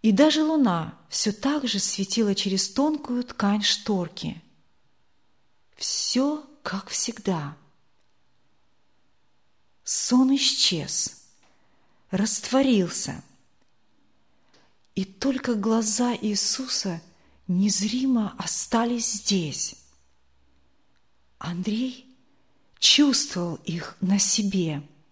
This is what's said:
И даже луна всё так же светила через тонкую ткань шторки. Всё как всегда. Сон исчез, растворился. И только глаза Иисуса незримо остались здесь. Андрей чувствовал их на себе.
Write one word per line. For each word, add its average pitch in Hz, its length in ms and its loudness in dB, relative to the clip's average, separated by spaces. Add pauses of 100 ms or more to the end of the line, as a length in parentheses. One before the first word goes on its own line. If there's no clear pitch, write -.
И 220 100 6
даже 302 320 6
луна 233 540 2 (120)
всё - 220 -2
так 277 360 -2
же 202 120 -2
светила 202 560 0
через 190 340 -2
тонкую 277 540 -2
ткань 208 380 0
шторки. - 800 -4 (1400)
Всё 294 680 -2 (200)
как - 260 -8
всегда. 165 680 -4 (2250)
Сон 262 520 4
исчез, - 920 -2 (840)
растворился. 220 1120 0 (1700)
И 190 100 -2
только 262 480 -2
глаза 226 640 0
Иисуса 208 840 -4 (460)
незримо 214 880 0
остались 233 760 -2
здесь. - 640 -2 (1600)
Андрей 208 800 -6 (640)
чувствовал 190 840 4
их 170 360 -6
на 190 180 4
себе. 185 640 0 (300)